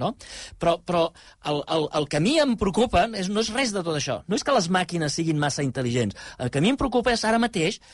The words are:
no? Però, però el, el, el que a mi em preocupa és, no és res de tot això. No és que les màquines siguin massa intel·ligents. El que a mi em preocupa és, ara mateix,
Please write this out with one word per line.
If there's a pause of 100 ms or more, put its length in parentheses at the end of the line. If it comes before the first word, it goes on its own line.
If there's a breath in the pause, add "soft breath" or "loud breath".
no? (480 loud breath)
Però,
però (420 loud breath)
el, (120)
el, (140)
el
que
a
mi
em
preocupa (100)
és,
no
és
res
de
tot
això.
No
és
que
les
màquines
siguin
massa
intel·ligents. (220 loud breath)
El
que
a
mi
em
preocupa
és,
ara
mateix, (120)